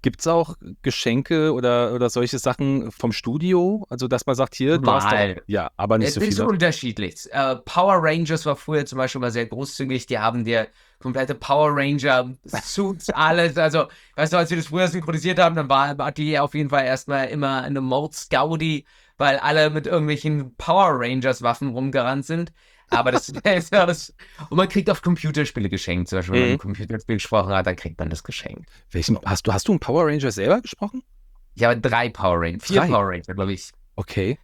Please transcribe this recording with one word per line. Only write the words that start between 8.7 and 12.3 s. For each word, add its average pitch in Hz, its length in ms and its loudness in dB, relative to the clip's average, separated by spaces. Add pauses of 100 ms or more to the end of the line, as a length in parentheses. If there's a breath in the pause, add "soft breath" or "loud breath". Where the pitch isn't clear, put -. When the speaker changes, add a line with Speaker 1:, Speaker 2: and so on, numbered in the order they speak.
Speaker 2:
zum 131 120 -8
Beispiel 131 220 -2
mal 123 120 -2
sehr 117 140 -2
großzügig. 131 600 -6
Die 113 140 -2
haben 117 240 0
dir 113 240 0 (320 soft breath)
komplette 131 340 -2
Power 143 400 2
Ranger 135 600 0 (100)